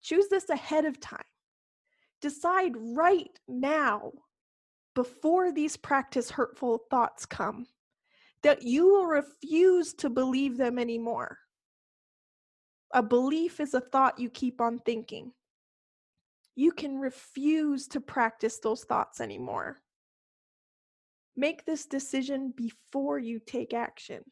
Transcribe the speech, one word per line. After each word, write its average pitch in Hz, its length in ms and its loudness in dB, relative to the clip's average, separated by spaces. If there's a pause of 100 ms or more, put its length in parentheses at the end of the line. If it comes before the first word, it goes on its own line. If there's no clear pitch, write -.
Choose 381 240 2
this 392 240 0
ahead 302 340 0
of 302 140 -4
time. - 240 -14 (960)
Decide 339 560 0
right 294 720 2
now, 254 640 0 (880)
before 330 560 2
these 302 240 -2
practice 269 560 -2
hurtful 240 580 -2
thoughts - 340 0
come, - 440 -6 (760)
that 294 220 4
you 269 220 4
will 392 200 8
refuse 320 880 2
to 285 160 -2
believe 262 460 0
them 247 240 0
anymore. 233 580 -4 (1500)
A 254 120 4
belief 277 560 0
is 294 140 -4
a 254 60 2
thought 262 380 0
you 240 120 -6
keep 247 300 -6
on 233 200 -2
thinking. 226 500 -6 (1300)
You 285 140 4
can 277 300 -6
refuse 285 880 -2
to 285 120 -6
practice 226 600 -2
those - 240 -2
thoughts - 360 -2
anymore. 226 600 -8 (1600)
Make 302 280 -2
this 311 200 -6
decision 269 720 -4
before 277 600 -6
you 233 220 -8
take 233 340 -8
action. - 580 -8